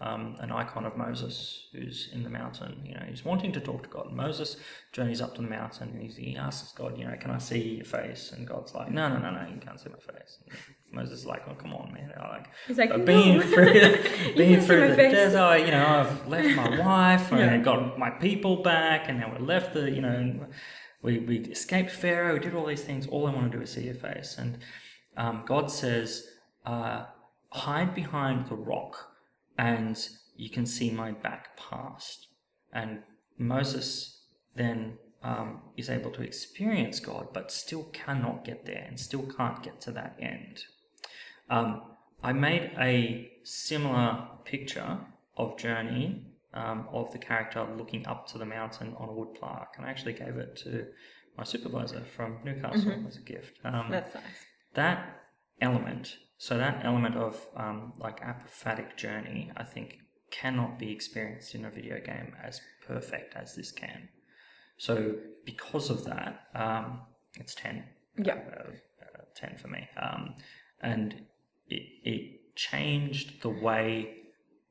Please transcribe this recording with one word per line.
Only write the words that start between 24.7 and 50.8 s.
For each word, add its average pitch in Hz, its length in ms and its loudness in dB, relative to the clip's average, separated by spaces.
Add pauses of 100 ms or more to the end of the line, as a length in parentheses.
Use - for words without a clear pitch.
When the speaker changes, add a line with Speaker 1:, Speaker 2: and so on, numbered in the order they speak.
Speaker 1:
um, 113 300 -4
God 143 240 2
says, 117 560 -2 (400)
uh, 113 380 -4 (480)
"Hide 165 420 0
behind 139 540 -2
the 117 80 -6
rock - 560 -6 (440)
and 113 400 0 (400)
you 113 140 -10
can 120 160 -2
see 127 240 -2
my 113 220 -6
back - 440 -10
past." - 720 -14 (460)
And 110 300 -8 (360)
Moses 131 840 -4 (340)
then, 117 420 -2 (240)
um, 113 400 -6 (140)
is 123 120 -8
able - 240 -4
to - 100 -8
experience - 760 -4
God, - 340 -10
but - 200 -8
still 160 400 -8
cannot 127 520 -4
get - 200 -12
there - 240 -12
and 123 100 -14
still 135 240 -6 (140)
can't 120 260 -4
get - 200 -14
to 120 100 -12
that - 260 -10
end. - 460 -12 (840)
Um, 117 340 0 (400)
I 127 100 -2
made 147 460 2
a 123 520 2 (140)
similar 123 800 0 (180)
picture - 540 -8 (380)
of 117 220 -4
Journey, 117 680 -4 (280)
um, 113 360 -6
of 117 220 -6
the 120 60 -12
character 113 460 -4 (120)
looking 113 300 -8
up 120 220 -8
to 113 100 -14
the 110 80 -10
mountain 113 520 -10
on 110 100 -10
a 110 40 -12
wood 113 220 -10
plaque, - 420 -12
and 131 100 -12
I 131 40 -8
actually 123 240 -8
gave 127 220 -10
it - 280 -12
to - 220 -8 (500)